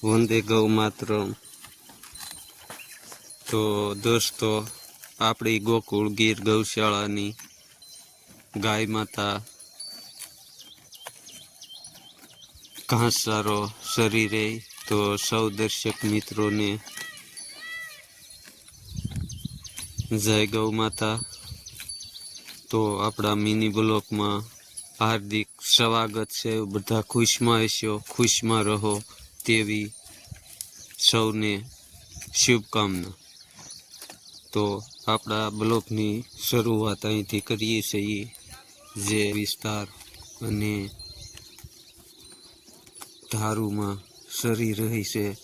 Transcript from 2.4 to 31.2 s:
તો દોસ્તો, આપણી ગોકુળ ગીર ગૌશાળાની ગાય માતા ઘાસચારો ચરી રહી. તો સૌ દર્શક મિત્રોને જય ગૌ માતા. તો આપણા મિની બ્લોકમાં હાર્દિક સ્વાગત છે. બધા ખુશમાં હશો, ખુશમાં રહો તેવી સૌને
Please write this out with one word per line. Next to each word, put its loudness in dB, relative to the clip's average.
તો 2
દોસ્તો, 2
આપણી 2
ગોકુળ 2
ગીર 2
ગૌશાળાની 2
ગાય 2
માતા -2
ઘાસચારો 2
ચરી 4
રહી. -2
તો 2
સૌ 0
દર્શક -2
મિત્રોને 0
જય 4
ગૌ 0
માતા. 0
તો 2
આપણા 0
મિની 2
બ્લોકમાં 2
હાર્દિક 0
સ્વાગત 4
છે. -2
બધા 0
ખુશમાં 4
હશો, 0
ખુશમાં 2
રહો 2
તેવી 2
સૌને 2